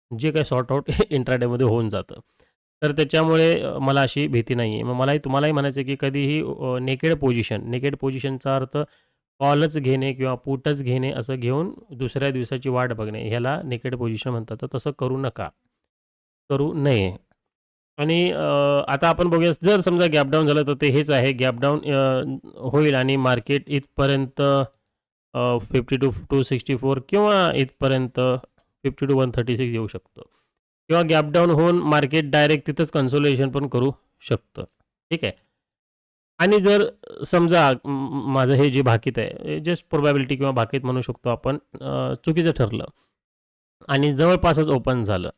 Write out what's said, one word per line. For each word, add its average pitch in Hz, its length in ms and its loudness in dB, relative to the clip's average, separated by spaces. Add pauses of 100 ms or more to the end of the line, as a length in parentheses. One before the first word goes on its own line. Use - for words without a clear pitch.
(200)
जे 151 120 -2
काय 151 120 0
सॉर्ट 127 280 -2
आउट 135 160 -2
<laughs> - 220 0
इंट्राडेमध्ये 123 580 0
होऊन 113 220 0
जातं, 98 260 -8 (680)
तर 151 100 0
त्याच्यामुळे, 160 720 4
अ, 135 160 -6
मला 135 240 2
अशी 143 260 0
भीती 123 280 0
नाही 113 180 -2
आहे. 107 100 -4
मग 123 100 -4
मलाही, 135 260 0
तुम्हालाही 143 340 0
म्हणायचं 139 260 -2
आहे 131 80 -6
की 139 120 -4
कधीही, 143 420 -2
अ, 127 380 -6
नेकेड 131 340 0
पोझिशन, 120 560 -2
नेकेड 131 260 -4
पोझिशनचा 135 600 -4
अर्थ 131 220 -4 (640)
कॉलच 147 380 2
घेणे 135 360 0
किंवा 131 220 -4
पुटच 139 480 -4
घेणे 127 280 -2
असं 123 240 -6
घेऊन 131 380 -4 (180)
दुसऱ्या 131 400 -4
दिवसाची 127 380 -6
वाट 123 240 0
बघणे, 110 360 -8
ह्याला 120 360 -2
नेकेड 123 300 -8
पोझिशन 117 340 -6
म्हणतात. 113 320 -6
तर 127 140 -8
तसं 135 160 -6
करू 131 260 -4
नका, 120 320 -6 (1000)
करू 143 240 0
नये. 123 420 0 (840)
आणि, 170 340 2
अ, 151 80 -4 (480)
आता 139 220 2
आपण 170 180 2
बघूया, 170 240 2 (120)
जर 202 160 4
समजा 175 340 2
गॅप 147 120 4
डाऊन 156 220 2
झालं 147 200 2
तर 143 140 0
ते 147 60 2
हेच 147 220 2
आहे, 135 220 2
गॅप 123 280 -2
डाऊन, 143 200 0
अ, 135 440 0 (340)
होईल 143 380 2
आणि 131 200 2
मार्केट 131 540 0
इथपर्यंत, 139 720 -2 (920)
अ, 123 240 0
फिफ्टी 127 400 -2
टू 135 120 2 (220)
टू 135 120 2
सिक्स्टी 131 320 -4
फोर 131 240 -2 (100)
किंवा 202 460 2
इथपर्यंत 131 640 -2 (640)
फिफ्टी 135 220 -4
टू 135 120 2
वन 131 180 2
थर्टी 120 220 -2
सिक्स 120 160 -2
येऊ 113 140 -4
शकतं - 340 -18 (640)
किंवा 170 220 2
गॅप 156 140 4
डाऊन 170 260 4
होऊन 170 260 4
मार्केट 147 560 2
डायरेक्ट 147 360 4
तिथंच 151 240 -2
कन्सोलिडेशन 139 580 2
पण 139 180 -4
करू 127 240 0 (300)
शकतं. - 420 -6 (480)
ठीक 165 120 -4
आहे, 98 100 -4 (1040)
आणि 202 220 4
जर 202 260 4 (380)
समजा, 170 480 4
म-, 127 180 -4
म-, 139 440 -4
माझं 131 200 4
हे 143 160 6
जे 131 120 2
भाकीत 117 360 2
आहे, 151 420 -6
just 165 300 -4
प्रोबॅबिलिटी 143 460 0
किंवा 135 160 0
भाकीत 123 320 -2
म्हणू 127 180 -2
शकतो - 280 -6
आपण, 127 280 -2 (240)
अ, 131 320 -4 (120)
चुकीचं 165 260 2
ठरलं 117 340 -2 (1000)
आणि 143 260 2
जवळपासच 160 540 4
ओपन 127 360 0
झालं 95 340 -2